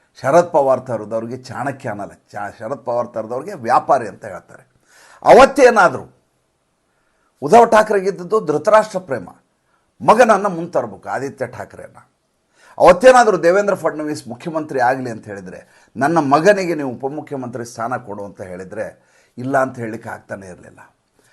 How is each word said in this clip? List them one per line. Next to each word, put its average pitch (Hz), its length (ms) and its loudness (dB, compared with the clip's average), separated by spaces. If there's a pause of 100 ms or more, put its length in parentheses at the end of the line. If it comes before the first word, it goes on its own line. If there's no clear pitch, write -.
(220)
ಶರದ್ 160 300 2
ಪವಾರ್ 131 340 0
ಥರದವ್ರಿಗೆ 113 520 -8
ಚಾಣಕ್ಯ 123 520 -10
ಅನ್ನಲ್ಲ, 101 240 -10
ಚಾ-, - 460 -16
ಶರದ್ 117 260 -12
ಪವಾರ್ 120 280 -6
ಥರದವ್ರಿಗೆ 120 400 -10
ವ್ಯಾಪಾರಿ 127 540 0
ಅಂತ 107 180 -16
ಹೇಳ್ತಾರೆ. - 420 -18 (560)
ಅವತ್ತೇನಾದ್ರು 220 920 6 (1300)
ಉದ್ಧವ್ 220 300 4
ಠಾಕ್ರೆಗಿದ್ದದ್ದು 202 760 0
ಧೃತರಾಷ್ಟ್ರ 185 540 0
ಪ್ರೇಮ, 117 300 -10 (720)
ಮಗನನ್ನ 208 460 4
ಮುಂತರ್ಬೇಕು 160 640 -8
ಆದಿತ್ಯ 123 380 -8
ಠಾಕ್ರೆಯನ್ನ. - 500 -18 (800)
ಅವತ್ತೇನಾದ್ರೂ 233 600 6
ದೇವೇಂದ್ರ 190 380 0
ಫಡ್ನವೀಸ್ 151 520 -6
ಮುಖ್ಯಮಂತ್ರಿ 156 520 -8
ಆಗಲಿ 127 300 -2
ಅಂತ 107 160 -14
ಹೇಳಿದ್ರೆ, 98 720 -18
"ನನ್ನ 151 200 0
ಮಗನಿಗೆ 165 580 2
ನೀವು 139 140 -6
ಉಪಮುಖ್ಯಮಂತ್ರಿ 131 760 -10
ಸ್ಥಾನ 117 320 -8
ಕೊಡು" 101 280 -14
ಅಂತ 98 160 -18
ಹೇಳಿದ್ರೆ, 92 600 -12 (340)
ಇಲ್ಲ 131 200 -4
ಅಂತ 131 220 -4
ಹೇಳಲಿಕ್ಕೆ 110 300 -12
ಆಗ್ತಾನೆ 98 380 -16
ಇರಲಿಲ್ಲ. 82 320 -20 (540)